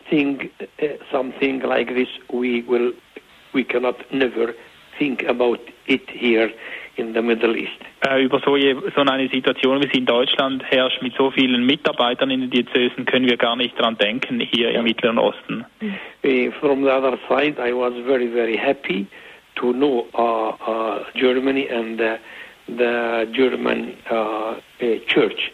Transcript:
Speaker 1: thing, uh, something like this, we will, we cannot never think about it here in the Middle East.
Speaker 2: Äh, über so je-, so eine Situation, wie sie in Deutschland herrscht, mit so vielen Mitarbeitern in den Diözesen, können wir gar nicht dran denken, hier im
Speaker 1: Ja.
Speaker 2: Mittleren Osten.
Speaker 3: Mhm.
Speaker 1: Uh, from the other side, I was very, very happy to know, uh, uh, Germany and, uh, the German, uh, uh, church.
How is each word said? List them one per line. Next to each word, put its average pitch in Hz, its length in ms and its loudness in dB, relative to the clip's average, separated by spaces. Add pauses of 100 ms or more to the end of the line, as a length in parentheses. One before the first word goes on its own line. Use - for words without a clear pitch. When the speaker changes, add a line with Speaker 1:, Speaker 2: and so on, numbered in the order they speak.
Speaker 1:
thing, 143 400 0 (120)
uh, 147 260 -4 (240)
something 135 500 -2
like 123 320 -2
this, 127 160 0 (220)
we 123 360 -2
will, 120 260 2 (600)
we 131 100 2
cannot 123 340 -2 (140)
never 117 440 0 (420)
think 139 300 -2
about 120 320 2 (280)
it 127 220 0
here 113 420 2 (460)
in 113 160 -6
the 113 80 0
Middle 117 360 2
East. - 220 -8 (220)
Speaker 2:
Äh, 135 220 2
über 131 160 2
so 143 160 2
je-, 139 200 4 (200)
so 143 60 4
eine 135 260 2
Situation, 131 560 0
wie 135 80 0
sie 131 80 2
in 127 60 0
Deutschland 131 640 2
herrscht, 127 320 2
mit 127 160 -4
so 135 140 4
vielen 127 340 2
Mitarbeitern 127 680 2
in 131 100 0
den 127 80 -4
Diözesen, 123 560 0
können 127 220 4
wir 120 100 4
gar 117 180 2
nicht 123 240 -4
dran 113 180 2
denken, 117 420 0
hier 117 300 0
im 120 60 0
Speaker 1:
Ja. 120 60 0
Speaker 2:
Mittleren 117 360 0
Osten. 110 480 -2 (160)
Speaker 3:
Mhm. 208 120 -4 (300)
Speaker 1:
Uh, 123 360 2
from 139 240 2
the 135 60 4
other 131 280 2 (100)
side, 143 320 2
I 123 140 0
was 123 200 0 (140)
very, 127 200 2
very 117 300 0
happy 156 480 -2 (500)
to 123 180 0
know, 127 400 2
uh, 113 400 0 (140)
uh, 113 360 -2 (100)
Germany 131 560 2
and, 113 300 -4
uh, 113 160 0 (520)
the 117 640 0
German, 120 600 0 (160)
uh, 117 60 0
uh, 110 920 -2
church. - 460 0